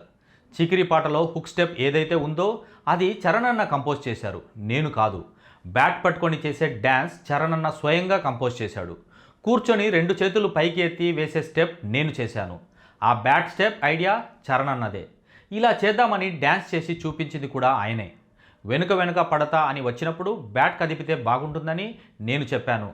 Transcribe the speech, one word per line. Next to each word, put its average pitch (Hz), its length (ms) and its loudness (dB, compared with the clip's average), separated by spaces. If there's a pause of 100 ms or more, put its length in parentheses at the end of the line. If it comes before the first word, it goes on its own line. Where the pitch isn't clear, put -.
(600)
చిక్రీ 180 220 4
పాటలో 160 520 2
హుక్ 160 120 -8
స్టెప్ 170 340 -2
ఏదైతే 156 340 2
ఉందో 165 460 -2 (260)
అది 180 400 2
చరణ్ 226 180 2
అన్న 233 180 2
కంపోజ్ 143 440 -2
చేశారు, 101 340 -6 (160)
నేను 120 320 -2
కాదు. 107 360 0 (420)
బ్యాట్ 127 380 2
పట్టుకొని 165 400 0
చేసే 151 220 0
డ్యాన్స్ 131 460 0 (180)
చరణ్ 156 220 0
అన్న 160 160 -2
స్వయంగా 175 480 0
కంపోజ్ 123 440 -2
చేశాడు. 95 360 -8 (460)
కూర్చొని 220 460 2
రెండు 170 240 4
చేతులు 202 340 2
పైకి 170 340 0
ఎత్తి 170 300 0
వేసే 156 300 -2
స్టెప్ - 420 -2
నేను 135 360 0
చేశాను. 98 400 -6 (440)
ఆ 117 100 6
బ్యాట్ 131 380 2
స్టెప్ 208 340 0
ఐడియా 180 380 0 (280)
చరణ్ 135 180 2
అన్నదే. 107 380 -6 (440)
ఇలా 220 340 4
చేద్దామని 208 440 2
డ్యాన్స్ 165 460 0
చేసి 165 300 -4
చూపించింది 151 420 -6
కూడా 127 220 0
ఆయనే. 110 420 -2 (540)
వెనుక 160 260 0
వెనుక 180 280 2
పడతా 156 420 2
అని 143 200 0
వచ్చినప్పుడు 160 500 -4
బ్యాట్ 143 500 0
కదిపితే 156 340 -2
బాగుంటుందని 151 800 -4 (260)
నేను 131 220 -2
చెప్పాను 117 500 -2